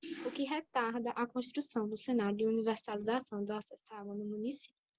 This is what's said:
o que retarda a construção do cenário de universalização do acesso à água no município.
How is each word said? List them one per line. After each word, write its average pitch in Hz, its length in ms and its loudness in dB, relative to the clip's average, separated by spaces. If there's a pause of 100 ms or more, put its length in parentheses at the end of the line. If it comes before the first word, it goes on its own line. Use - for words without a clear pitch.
(240)
o - 60 -2
que 277 140 0
retarda 240 680 0
a 240 160 0
construção 240 600 0
do 214 80 -4
cenário 208 400 4
de 220 100 4
universalização 220 1000 0
do 202 80 -2
acesso - 380 -6
à 214 80 -10
água 202 160 -8
no 208 100 -4
município. 214 540 -4 (200)